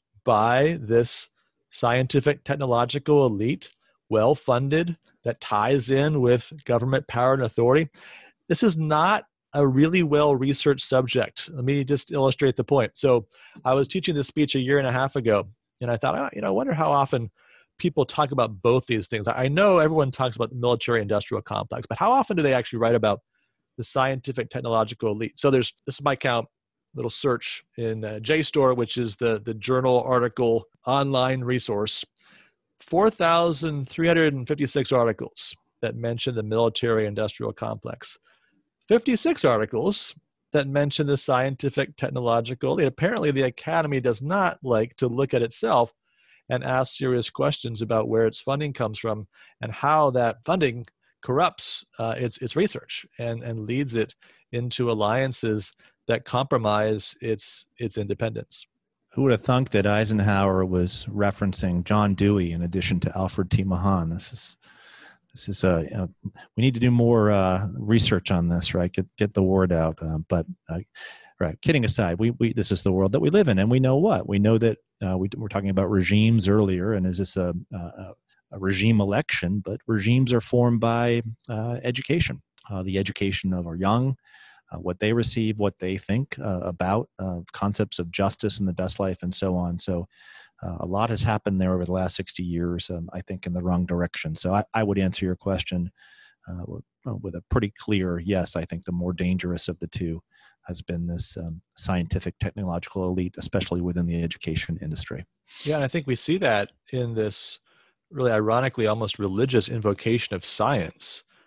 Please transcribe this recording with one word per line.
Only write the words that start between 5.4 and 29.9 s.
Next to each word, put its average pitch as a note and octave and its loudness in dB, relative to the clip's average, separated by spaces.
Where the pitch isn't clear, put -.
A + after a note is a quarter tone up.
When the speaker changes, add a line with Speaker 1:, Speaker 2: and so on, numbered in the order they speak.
Speaker 1:
ties A2+ 0
in C#3 2
with B2 2
government B2+ 0
power B2 2
and C3+ 2
authority? B2 4
This - 0
is F#3+ 4
not D#3+ 2
a C#3+ 4
really D#3 4
well-researched C#3+ 2
subject. B2+ 0
Let C3 -6
me C#3 0
just C#3 -2
illustrate C3+ 2
the B2 -2
point. C3 0
So B2 2
I C3 2
was C#3 2
teaching F3+ -2
this C#3 -2
speech D3 0
a C3+ 0
year C3+ 2
and C3+ 0
a B2 0
half C3 -2
ago, G#2+ 2
and A#2+ -4
I A#2 0
thought, C#3 -2
"Oh, C#4 -4
you G#3+ -8
know, G#3+ -2
I - 0
wonder C4+ 0
how D#3 0
often C3+ 0
people D3+ 0
talk D3 -2
about A2 -2
both B2 4
these A2 -2
things." G#2+ -4
I B2+ 0
know F#3 4
everyone D#3 4
talks B2+ -2
about A2+ -2
the B2+ -12
military-industrial A2+ 0
complex, - -6
but - -6
how G3+ 2
often B3+ 2
do D#3+ 2
they C3+ 4
actually A#2+ -2
write A#2 4
about G#2+ 2
the A#2 -8
scientific C3 -2
technological A2+ 0
elite? A2 -6
So C#3+ 2
there's, B2+ 2
this C3+ -6
is C#3+ -12
my C#3 0
count, B2 -2
little B2 -6
search - -2
in, A2 -4
uh, G#2+ -8
J D#3 2
store, C3 2
which A#2+ -2
is A2+ -4
the, A2+ 0
the A2+ -6
journal B2+ 2